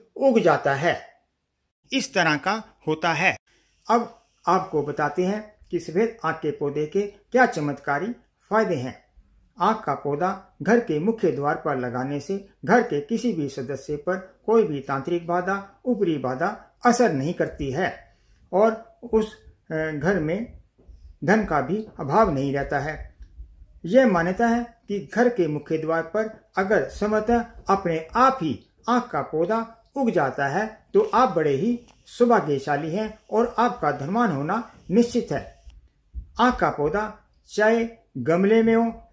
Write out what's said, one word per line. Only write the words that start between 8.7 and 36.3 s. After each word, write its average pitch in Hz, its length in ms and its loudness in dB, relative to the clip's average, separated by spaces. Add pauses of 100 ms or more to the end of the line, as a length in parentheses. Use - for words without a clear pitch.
हैं। 127 200 -6 (640)
आँख 214 260 0
का 143 100 -2
पौधा 170 680 -4
घर 220 180 4
के 226 180 -2
मुख्य 196 340 0
द्वार 143 220 0
पर 147 240 -2
लगाने 127 420 -4
से 196 280 -8 (160)
घर 202 180 4
के 147 180 -2
किसी 226 320 -2
भी 156 160 -2
सदस्य 139 480 -8
पर 185 500 -8
कोई 226 160 4
भी 151 180 -2
तांत्रिक 165 460 -4
बाधा, 180 580 -4
ऊपरी 196 340 0
बाधा 139 680 -4
असर 185 260 4
नहीं 147 220 -2
करती 147 380 -4
है - 440 -6 (360)
और 220 460 0 (140)
उस, 214 220 0 (360)
अ, 160 40 -6
घर 156 460 -2
में 170 400 -4 (640)
धन 208 200 4
का 156 160 0
भी 185 260 -4 (140)
अभाव 151 300 4
नहीं 139 220 -2
रहता 139 260 -2
है। 143 380 -8 (680)
यह 240 220 6
मान्यता 185 420 2
है 233 140 0 (260)
कि 202 260 -6
घर 240 140 4
के 196 180 2
मुख्य 151 320 -2
द्वार 160 240 -2
पर 214 540 -6
अगर 196 320 2
स्वतः 214 560 0 (260)
अपने 170 360 0 (100)
आप 262 260 4
ही 143 160 -2 (300)
आँख 233 220 0
का 151 120 -2
पौधा 196 640 -4 (120)
उग 254 140 0
जाता 143 360 0
है 180 200 -2 (280)
तो 196 60 6 (140)
आप 254 160 4
बड़े 156 200 2
ही 202 280 0 (280)
सौभाग्यशाली 151 840 2
हैं 208 280 -6 (120)
और 233 280 0
आपका 226 340 0
धनवान 180 400 -2
होना 165 380 -4 (200)
निश्चित 233 420 2
है। - 300 -8 (800)